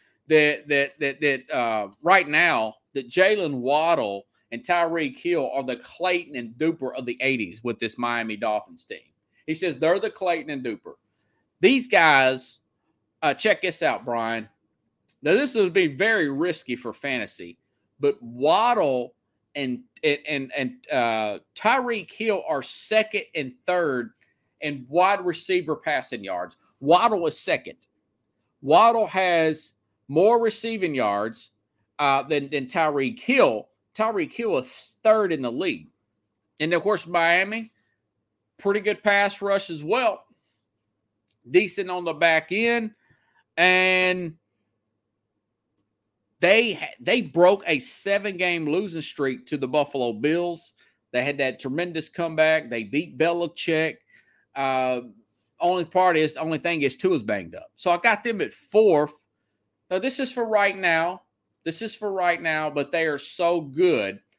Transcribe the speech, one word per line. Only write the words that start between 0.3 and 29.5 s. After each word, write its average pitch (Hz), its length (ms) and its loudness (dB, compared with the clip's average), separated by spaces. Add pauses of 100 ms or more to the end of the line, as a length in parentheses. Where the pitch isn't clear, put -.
that, 143 320 0
that, 139 200 -4
that, 139 300 -2
uh, 113 380 -2 (140)
right 180 240 6
now, 147 500 2 (180)
that 131 140 -6
Jalen 180 520 2
Waddle 135 680 0 (240)
and 120 120 -10
Tyreek 165 560 0
Hill 170 340 -2
are 139 100 -2
the 123 140 -6
Clayton 170 600 -4
and 120 180 -10
Duper 156 420 -4
of 127 100 -10
the 120 140 -6
eighties 113 420 -4
with 120 160 -6
this 113 200 -6
Miami 117 380 -4
Dolphins 107 480 -6
team. - 280 -18 (340)
He 160 80 -4
says 160 240 -4
they're 160 200 2
the 208 120 -4
Clayton 165 400 -4
and 135 140 -8
Duper. 104 300 -10 (680)
These 247 280 4
guys, 135 720 4 (640)
uh, 143 120 0
check - 280 0
this 180 200 -4
out, 123 220 0
Brian. 113 440 -4 (760)
Now, 147 100 2
this 269 220 2
would 196 180 2
be 180 140 4
very 170 420 0
risky 139 480 -4
for 117 160 -10
fantasy, 101 640 -10 (400)
but 139 240 0
Waddle 143 920 0 (400)
and, 127 280 -6 (200)
and, 147 240 2
and, 139 280 -6
and, 131 380 -6
uh, 110 460 0 (160)
Tyreek 233 580 -2
Hill 214 340 -4
are 143 160 -2
second 214 640 -2 (100)
and 135 200 -6 (120)
third 143 460 0 (480)
in 147 280 -8
wide 185 360 2
receiver 175 520 -2
passing 131 460 -6
yards. 92 360 -8 (220)
Waddle 180 460 4
is 151 120 -4
second. - 480 -6 (760)
Waddle 214 460 6
has 165 640 0 (360)